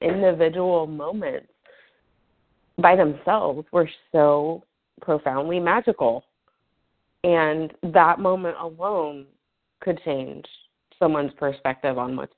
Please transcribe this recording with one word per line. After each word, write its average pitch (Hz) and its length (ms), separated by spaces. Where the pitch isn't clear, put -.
individual 175 840
moments 156 680
by 180 180
themselves 160 760
were 170 160
so 147 520
profoundly 151 600
magical. 175 640
And 160 480
that 170 360
moment 185 400
alone 165 680
could 175 240
change 139 420
someone's 151 400
perspective 135 600
on 123 180
what's 135 220